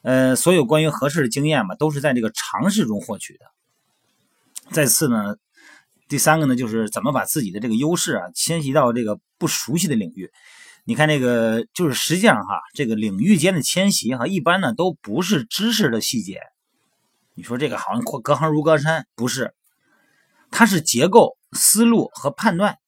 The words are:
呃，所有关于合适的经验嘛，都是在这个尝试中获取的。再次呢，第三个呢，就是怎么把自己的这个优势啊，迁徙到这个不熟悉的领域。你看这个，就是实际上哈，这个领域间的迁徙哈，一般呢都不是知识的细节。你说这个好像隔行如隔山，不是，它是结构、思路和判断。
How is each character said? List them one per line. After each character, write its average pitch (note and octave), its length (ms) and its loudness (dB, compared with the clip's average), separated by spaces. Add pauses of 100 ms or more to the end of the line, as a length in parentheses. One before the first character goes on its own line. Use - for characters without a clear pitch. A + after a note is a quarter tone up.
呃， C3 300 2
所 E3 180 2
有 E3 120 4
关 D#3 180 2
于 D#3 60 2
合 D3 200 -2
适 D3 140 -2
的 A#2+ 60 0
经 C#3+ 180 -2
验 C#3+ 180 0
嘛， F#2 120 -8
都 D#3 160 -2
是 C#3+ 80 -4
在 C#3+ 120 0
这 B2 80 0
个 A2 120 -2
尝 B2 380 -2
试 G3+ 160 0
中 G#2 140 -4
获 G2 180 -10
取 - 200 -16
的。 - 80 -20 (1300)
再 D#3 120 2
次 C3+ 240 2
呢， G#2+ 280 -2 (720)
第 C#3+ 100 -4
三 D#3 220 4
个 D3 60 0
呢， B2+ 100 2
就 B2 100 -4
是 A2 240 -2
怎 - 140 -6
么 C3 80 0
把 A2 120 -2
自 - 160 -4
己 F#2+ 120 -6
的 G#2 80 -8
这 B2 80 -4
个 A2 80 0
优 D3+ 180 2
势 D#3+ 220 -2
啊， F2+ 180 -6
迁 D#3 300 -2
徙 C3+ 80 -2
到 C3 200 4
这 A#2 120 -2
个 G#2 160 -4 (180)
不 E3+ 80 -2
熟 - 300 -4
悉 F3+ 100 0
的 C#3+ 80 0
领 G2+ 220 -2
域。 F#2 160 -14 (500)
你 A2+ 140 -4
看 D3+ 100 4
这 D3+ 140 2
个， A#2 520 0
就 F3+ 140 -2
是 C3 80 0
实 D#3 220 -2
际 F#3 60 -2
上 C3+ 220 2
哈， F#2 160 -6 (140)
这 D3 100 -4
个 A2 120 -2
领 G#2 220 -4
域 F#3+ 180 6
间 F3+ 180 2
的 C#3+ 80 0
迁 G3 300 0
徙 - 200 -2
哈， A#2+ 140 -4
一 F#3+ 140 -2
般 F3+ 200 2
呢 B2 140 -2
都 F3 180 -2
不 D3+ 300 -6
是 F3 220 0
知 A3+ 280 -4
识 G#3+ 160 0
的 A2+ 120 0
细 A2+ 200 -4
节。 F#2 200 -12 (960)
你 F2 100 -16
说 A#2+ 120 -8
这 C#3 120 -2
个 G2+ 100 -6
好 - 140 -6
像 A#2+ 100 -2
隔 C#3 320 -2
行 D#3 160 0
如 D3+ 140 0
隔 D#3 140 4
山， D#3 360 -2
不 A#2+ 140 -4
是， B2 260 -6 (960)
它 A3+ 160 6
是 F#3 140 2
结 B2+ 260 2
构、 G3 300 6 (160)
思 - 320 4
路 A3+ 300 4
和 - 180 -4
判 G3 240 0
断。 F#3+ 320 0